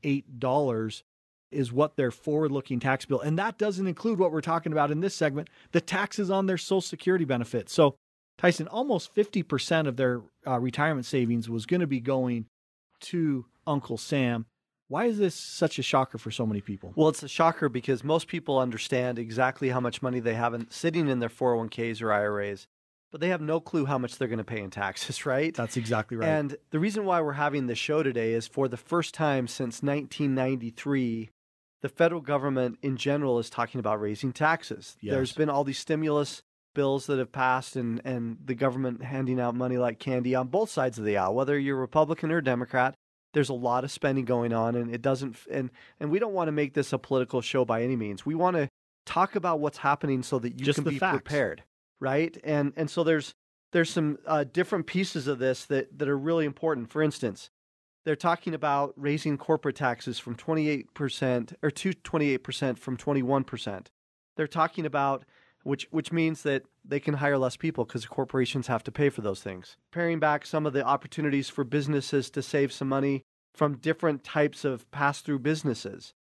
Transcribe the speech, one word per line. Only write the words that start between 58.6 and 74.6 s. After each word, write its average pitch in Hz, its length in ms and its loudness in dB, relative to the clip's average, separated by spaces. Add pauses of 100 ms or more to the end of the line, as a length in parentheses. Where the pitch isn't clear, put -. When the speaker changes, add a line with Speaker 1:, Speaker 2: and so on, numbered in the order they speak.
Speaker 2:
raising 147 420 0
corporate 151 380 0
taxes 123 440 -2
from 120 160 -10
twenty-eight 151 580 -2
percent 127 600 -2 (100)
or 151 80 2
to 190 220 -2
twenty-eight 147 500 0
percent 131 360 -4
from 127 160 -6
twenty-one 135 480 2
percent. 107 460 -8 (480)
They're 156 100 -2
talking 165 380 0
about, 139 400 0 (380)
which, 139 260 -2
which 156 220 -2
means 160 320 0
that 139 200 0 (240)
they 143 120 -2
can 147 160 0
hire 143 240 2
less 127 180 0
people 156 260 -2
'cause 113 200 -4
the 113 40 -14
corporations 131 600 -2
have 117 160 0
to - 80 -10
pay 143 180 2
for 123 120 -4
those 101 200 -4
things. 92 340 -12 (160)
Paring 170 280 -2
back 151 260 2
some 151 220 -2
of 139 60 -2
the 135 120 0
opportunities 139 640 0
for - 140 -4
businesses 139 680 0
to 135 140 -4
save 139 280 0
some - 160 -6
money 139 360 0 (320)
from 147 220 0
different 156 460 0
types 151 400 0